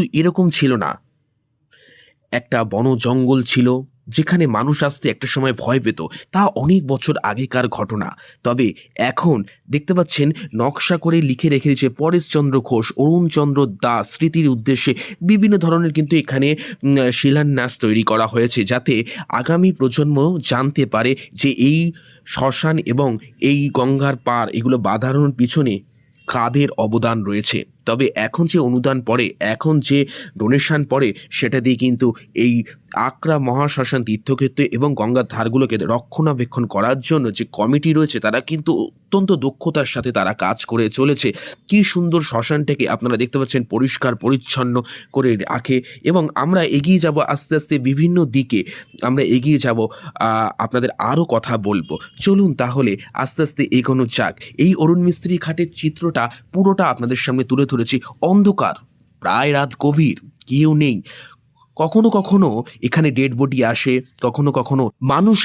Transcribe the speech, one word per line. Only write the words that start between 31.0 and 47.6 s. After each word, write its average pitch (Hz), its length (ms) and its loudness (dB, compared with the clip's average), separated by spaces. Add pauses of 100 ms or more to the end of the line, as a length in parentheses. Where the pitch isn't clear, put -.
সেটা 131 280 -2
দিয়ে 123 180 2
কিন্তু 127 300 0 (280)
এই 120 180 2 (420)
আকরা 135 440 -2
মহাশ্মশান 135 640 -2
তীর্থক্ষেত্রে 131 680 -2
এবং 127 220 -2
গঙ্গার 123 340 -2
ধারগুলোকে 117 560 -2
রক্ষণাবেক্ষণ 123 800 -2
করার 113 340 0
জন্য 143 320 0
যে 107 200 -6
কমিটি 139 400 0
রয়েছে, 151 280 0
তারা 110 220 0
কিন্তু 156 300 -4 (100)
অত্যন্ত - 540 -2
দক্ষতার 139 580 -2
সাথে 123 180 -4
তারা 101 220 0
কাজ 98 320 -2
করে 117 240 0
চলেছে। 135 400 0 (380)
কি 208 160 4
সুন্দর 170 380 0
শ্মশানটাকে 139 680 -2
আপনারা 117 280 -2
দেখতে 123 220 -2
পাচ্ছেন 131 300 -2
পরিষ্কার 127 460 -2
পরিচ্ছন্ন 123 600 -2 (360)
করে 127 200 2 (100)
রাখে। 127 360 -2 (260)
এবং 170 200 2 (120)
আমরা 170 300 0
এগিয়ে 156 400 2
যাব 151 120 0 (100)
আস্তে - 280 -4
আস্তে 151 240 -2